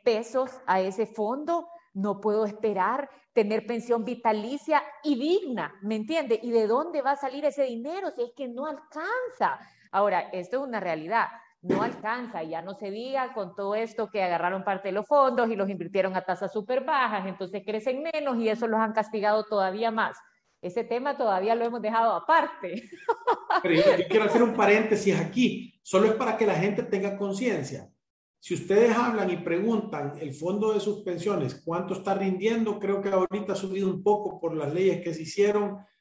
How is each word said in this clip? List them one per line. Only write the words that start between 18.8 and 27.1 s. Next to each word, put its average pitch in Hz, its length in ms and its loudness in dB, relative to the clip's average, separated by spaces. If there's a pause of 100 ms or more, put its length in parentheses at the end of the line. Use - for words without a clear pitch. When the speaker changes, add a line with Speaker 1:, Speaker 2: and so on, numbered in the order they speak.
Speaker 1:
han 220 120 2
castigado 214 520 2
todavía 208 460 0
más. 220 260 0 (460)
Ese 180 220 -4
tema 269 320 -2
todavía 214 380 2
lo 233 100 0
hemos 233 180 -4
dejado 226 300 2
aparte. 226 720 0
<laughs> - 800 -2
Speaker 2:
Pero 349 120 4
yo, - 80 6 (140)
yo 180 120 0
quiero 214 180 4
hacer 226 160 4
un 226 120 2
paréntesis 208 640 4
aquí, - 640 0
solo 196 240 4
es 214 80 4
para 226 220 0
que 220 100 2
la 185 80 4
gente 202 280 0
tenga 196 340 -2